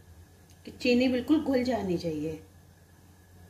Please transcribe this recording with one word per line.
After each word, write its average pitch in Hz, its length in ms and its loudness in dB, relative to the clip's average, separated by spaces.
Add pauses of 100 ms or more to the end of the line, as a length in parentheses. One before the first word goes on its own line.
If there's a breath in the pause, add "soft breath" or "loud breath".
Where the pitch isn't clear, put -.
(680)
कि - 60 -16
चीनी 247 360 2
बिल्कुल 254 320 2
घुल 262 240 0
जानी 196 340 -2
चाहिए। 156 400 -6 (1120)